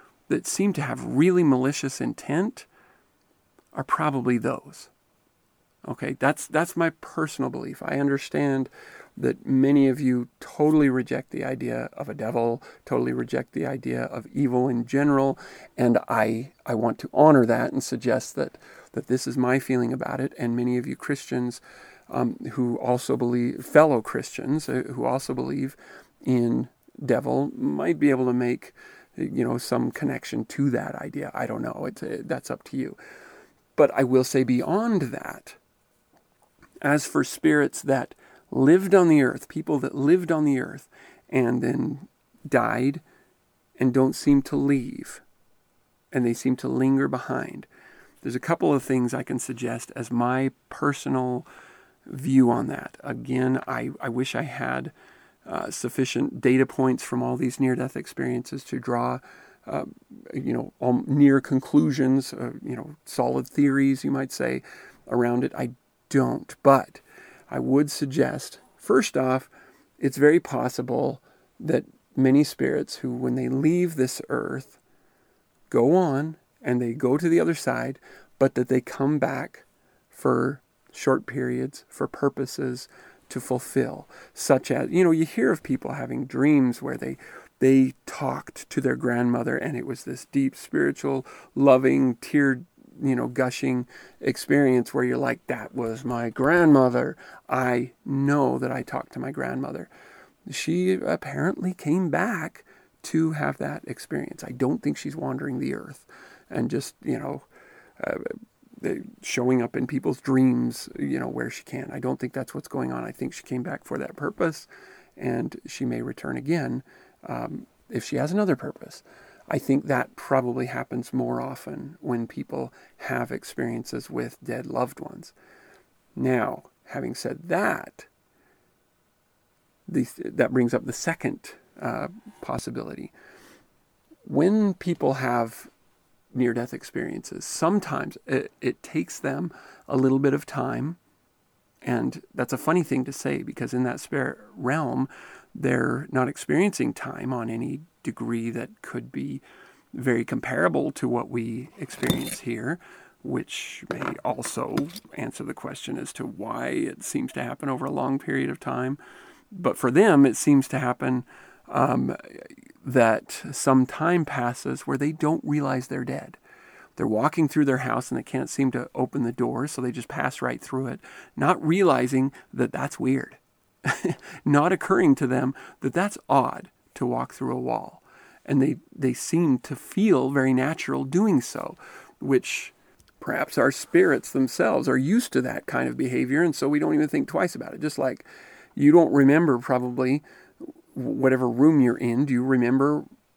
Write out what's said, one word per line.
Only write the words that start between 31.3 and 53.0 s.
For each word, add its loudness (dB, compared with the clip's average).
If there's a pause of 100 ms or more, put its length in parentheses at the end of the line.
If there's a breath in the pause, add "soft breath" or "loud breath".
I -4
don't -6
know. -8
It's, -12
uh, -6
that's -6
up -12
to -10
you. -6 (800 loud breath)
But 8
I 6
will 6
say 2
beyond 2
that, -8 (1300)
as 2
for 0
spirits 2
that -2 (340 soft breath)
lived 6
on 8
the 8
earth, 0
people -4
that -6
lived 4
on 2
the 2
earth -10 (400 soft breath)
and 2
then -4 (400)
died 0 (800 soft breath)
and 2
don't 2
seem 4
to -4
leave, -2 (880)
and 2
they 2
seem -2
to -6
linger 2
behind, -6 (560 soft breath)
there's -4
a -2
couple 0
of 2
things 0
I -4
can -6
suggest -8
as -8
my 0 (200)
personal -2 (640 loud breath)
view 4
on 2
that. -8